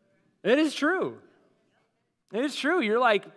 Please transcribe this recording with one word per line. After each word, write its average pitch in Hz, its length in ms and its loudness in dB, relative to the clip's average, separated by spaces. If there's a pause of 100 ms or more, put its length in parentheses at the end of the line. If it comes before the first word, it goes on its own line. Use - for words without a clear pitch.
(440)
It 240 160 4
is 302 160 0
true. 277 460 -2 (1120)
It 220 100 -2
is 294 100 -4
true. 330 280 0
You're 220 180 0
like, 220 260 2 (120)